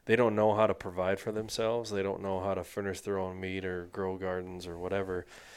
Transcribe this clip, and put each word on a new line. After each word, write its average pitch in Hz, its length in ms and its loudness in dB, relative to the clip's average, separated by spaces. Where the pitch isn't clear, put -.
they 113 100 4
don't 117 180 6
know 107 200 6
how 107 120 6
to 98 80 4
provide 92 460 0
for 113 100 -4
themselves. 110 600 -2
They 98 120 0
don't 98 180 -2
know 95 200 -2
how 95 140 0
to 90 100 -2
furnish 98 380 -4
their 101 160 -2
own 92 220 -2
meat 95 240 -4
or 90 220 -4
grow 95 320 -4
gardens 90 480 -4
or 85 100 -6
whatever. 92 480 -2